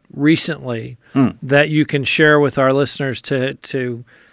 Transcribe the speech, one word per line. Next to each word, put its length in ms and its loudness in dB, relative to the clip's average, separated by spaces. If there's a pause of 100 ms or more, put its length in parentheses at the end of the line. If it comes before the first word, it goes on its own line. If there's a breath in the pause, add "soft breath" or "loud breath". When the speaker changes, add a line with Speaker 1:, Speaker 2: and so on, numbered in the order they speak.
(140)
Speaker 1:
recently 840 -2 (180 soft breath)
Speaker 2:
Mm. 260 2
Speaker 1:
that 280 2
you 160 2
can 180 -2
share 360 4
with 180 0
our 140 2
listeners 520 -2
to, 320 -4
to 480 -8 (300 soft breath)